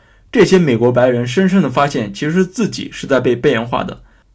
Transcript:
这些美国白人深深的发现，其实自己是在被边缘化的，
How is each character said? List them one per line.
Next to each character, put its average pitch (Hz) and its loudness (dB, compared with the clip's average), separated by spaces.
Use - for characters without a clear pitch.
这 208 4
些 190 4
美 143 2
国 120 2
白 123 2
人 120 0
深 190 0
深 190 4
的 135 -2
发 143 0
现， 113 -6
其 147 -6
实 180 0
自 185 -4
己 - -10
是 - -12
在 135 2
被 123 0
边 127 0
缘 113 -4
化 127 -4
的， - -12